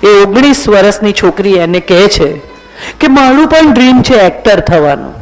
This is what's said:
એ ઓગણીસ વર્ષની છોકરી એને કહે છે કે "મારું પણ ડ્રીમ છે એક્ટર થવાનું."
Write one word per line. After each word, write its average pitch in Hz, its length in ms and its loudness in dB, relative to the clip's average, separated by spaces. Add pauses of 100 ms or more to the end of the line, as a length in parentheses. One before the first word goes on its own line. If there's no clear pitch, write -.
એ 202 200 4
ઓગણીસ 247 460 0
વર્ષની 208 440 0
છોકરી 196 400 -2
એને 175 260 -2
કહે 185 280 0
છે 170 260 -2 (680)
કે 311 80 0
"મારું 269 400 2
પણ 320 260 2
ડ્રીમ 247 280 2
છે - 120 -2
એક્ટર 185 460 0
થવાનું." 147 640 -2